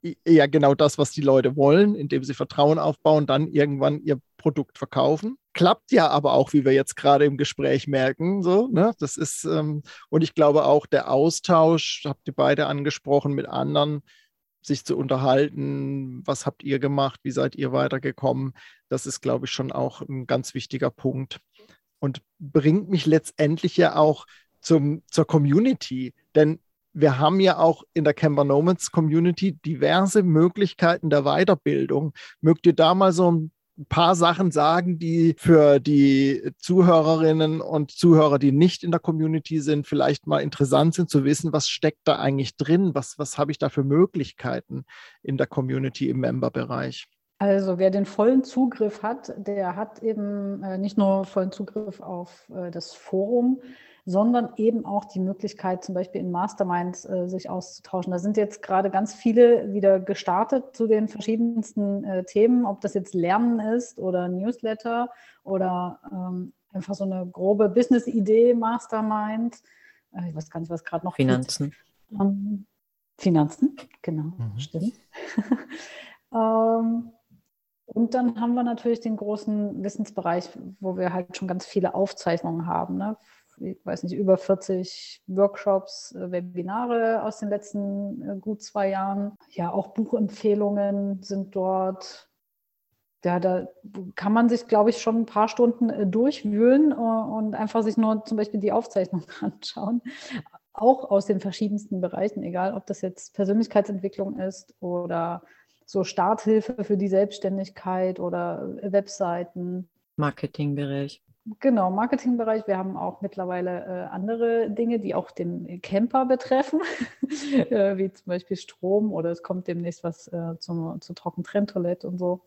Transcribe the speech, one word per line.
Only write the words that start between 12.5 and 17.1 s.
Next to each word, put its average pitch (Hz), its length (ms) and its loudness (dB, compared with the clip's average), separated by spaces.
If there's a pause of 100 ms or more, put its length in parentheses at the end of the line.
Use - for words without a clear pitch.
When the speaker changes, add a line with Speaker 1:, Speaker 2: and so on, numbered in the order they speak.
Speaker 1:
angesprochen, 143 680 -2
mit 139 140 -4
anderen, 147 560 -2 (600)
sich - 220 -4
zu 143 120 -4
unterhalten, 139 1300 0
was 139 180 -4
habt - 200 -6
ihr 139 140 -2
gemacht, 139 440 -2